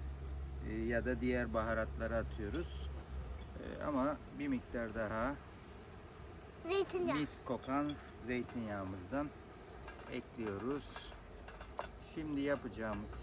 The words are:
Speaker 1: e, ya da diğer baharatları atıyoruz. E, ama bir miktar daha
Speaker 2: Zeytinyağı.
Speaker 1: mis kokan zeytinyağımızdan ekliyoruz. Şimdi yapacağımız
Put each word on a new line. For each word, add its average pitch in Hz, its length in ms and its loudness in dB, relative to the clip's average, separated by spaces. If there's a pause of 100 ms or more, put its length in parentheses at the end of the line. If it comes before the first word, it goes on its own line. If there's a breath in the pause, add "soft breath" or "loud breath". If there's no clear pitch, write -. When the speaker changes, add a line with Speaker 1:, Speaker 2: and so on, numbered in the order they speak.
(680)
Speaker 1:
e, 107 60 0
ya 113 300 4
da 123 160 4
diğer 123 340 4
baharatları 113 600 4
atıyoruz. 107 760 0 (680)
E, - 260 -4
ama 143 320 4 (220)
bir 143 100 0
miktar 117 460 0
daha 113 400 2 (1300)
Speaker 2:
Zeytinyağı. 359 500 6
Speaker 1:
mis - 260 0
kokan 139 480 2 (340)
zeytinyağımızdan 110 1000 0 (840)
ekliyoruz. 120 720 -2 (1300)
Şimdi 151 260 0
yapacağımız 113 680 2 (120)